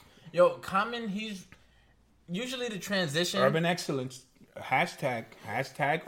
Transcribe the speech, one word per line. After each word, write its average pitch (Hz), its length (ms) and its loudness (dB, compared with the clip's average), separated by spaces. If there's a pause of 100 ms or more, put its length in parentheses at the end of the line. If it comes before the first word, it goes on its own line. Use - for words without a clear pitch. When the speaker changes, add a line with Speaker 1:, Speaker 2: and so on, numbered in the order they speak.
(320)
Speaker 1:
Yo, 170 260 8
Common, 226 520 -2
he's 208 360 -6 (840)
usually 247 400 -4
the 214 100 -6
transition. 175 640 0
Speaker 2:
Urban 156 240 4
excellence. 147 600 -2 (320)
Hashtag, 135 680 0 (220)
hashtag 139 600 -2